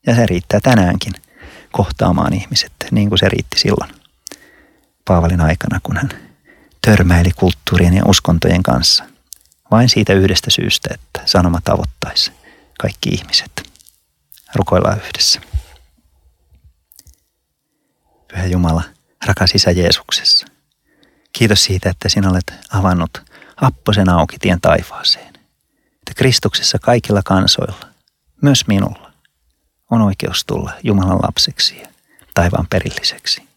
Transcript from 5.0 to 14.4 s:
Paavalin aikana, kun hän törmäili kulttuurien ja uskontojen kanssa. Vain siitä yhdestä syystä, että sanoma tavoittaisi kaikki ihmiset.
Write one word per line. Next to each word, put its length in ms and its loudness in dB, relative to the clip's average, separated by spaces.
Paavalin 360 2
aikana, 420 0
kun 140 -4
hän 120 -4
törmäili 560 4
kulttuurien 580 2
ja 120 2
uskontojen 560 2
kanssa. 420 0
Vain 180 6
siitä 240 2
yhdestä 380 2
syystä, 440 -2
että 300 -14
sanoma 400 2
tavoittaisi 680 -4
kaikki 300 -6
ihmiset. 540 -4